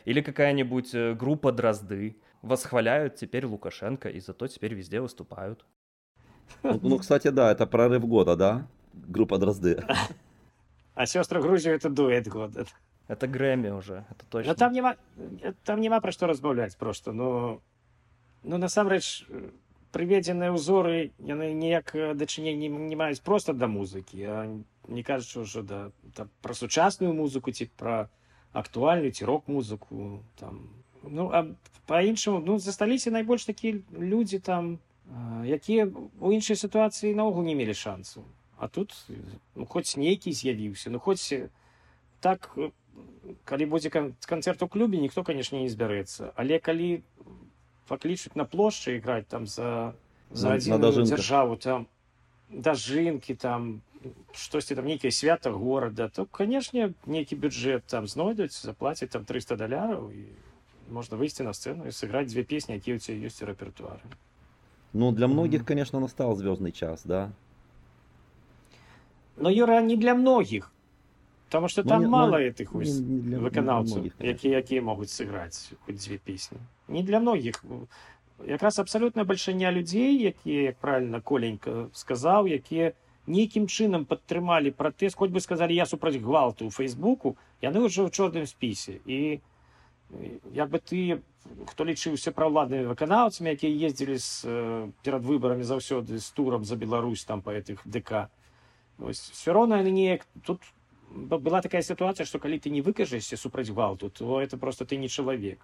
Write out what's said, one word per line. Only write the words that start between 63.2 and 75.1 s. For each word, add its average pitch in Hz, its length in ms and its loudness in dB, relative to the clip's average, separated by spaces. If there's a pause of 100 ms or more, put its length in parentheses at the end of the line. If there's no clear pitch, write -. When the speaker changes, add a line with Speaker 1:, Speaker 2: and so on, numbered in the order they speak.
Speaker 3:
ёсць - 160 -14
у 104 80 -10
рэпертуары. - 500 -14 (920)
Speaker 2:
Ну, 120 180 4
для 113 140 2
многіх, 151 400 2
Speaker 1:
Мгм. - 0 -
Speaker 2:
конечно, 139 340 -2
настал 127 380 -2
звёздны 95 320 -2
час, 82 340 -6
да? 95 280 -2 (2000)
Speaker 3:
Но, 165 140 2
Юра, 233 320 8
не 226 140 4
для 240 180 6
многіх, 247 560 4 (800)
таму 165 200 2
што 202 140 0
Speaker 2:
Ну, 202 60 0
Speaker 3:
там - 120 8
Speaker 2:
не, 226 60 6
ну, 233 60 4
Speaker 3:
мала 233 260 6
Speaker 2:
не, 135 120 2
Speaker 3:
гэтых - 220 -8
вось 156 220 -2
Speaker 2:
не 135 80 0
для, 127 200 -2
не - 0 -
для 120 160 -2
Speaker 3:
выканаўцаў, 123 580 0
Speaker 2:
многіх, 92 200 -6
конечно. 120 140 -2
Speaker 3:
якія, 135 320 2
якія 127 200 -2
могуць 104 280 -4